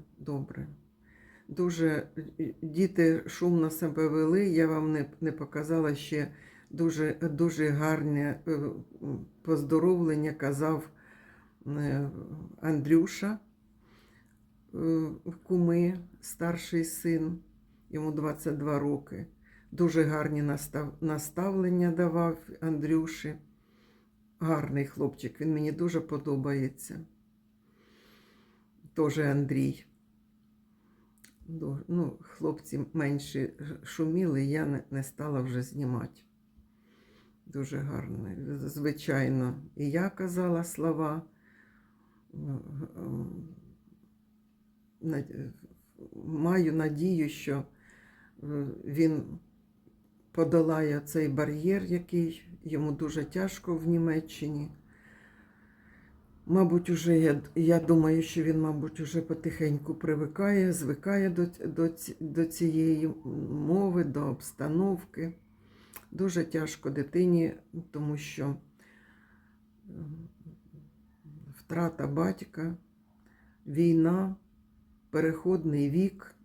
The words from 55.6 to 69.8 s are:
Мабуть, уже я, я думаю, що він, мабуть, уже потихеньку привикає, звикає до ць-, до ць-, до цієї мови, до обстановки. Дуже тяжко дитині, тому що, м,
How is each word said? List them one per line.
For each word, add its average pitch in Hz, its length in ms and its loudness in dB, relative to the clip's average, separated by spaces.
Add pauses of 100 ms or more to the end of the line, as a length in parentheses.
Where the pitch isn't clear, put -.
Мабуть, 175 400 6
уже 165 280 4
я, 147 240 6 (140)
я 165 240 6
думаю, 160 440 6
що 160 200 -2
він, 160 180 2
мабуть, 151 380 -2
уже 160 220 -2
потихеньку 160 760 -2
привикає, 175 760 2
звикає 190 560 0
до 175 120 0
ць-, 175 260 -2
до 160 160 0
ць-, - 360 -4
до 160 260 0
цієї 160 640 2 (420)
мови, 175 540 2
до 143 220 -2
обстановки. 165 1080 -2 (800)
Дуже 175 320 0
тяжко 156 460 -4
дитині, 165 640 2 (380)
тому 147 260 -4
що, 147 280 -8
м, 139 120 -2 (3000)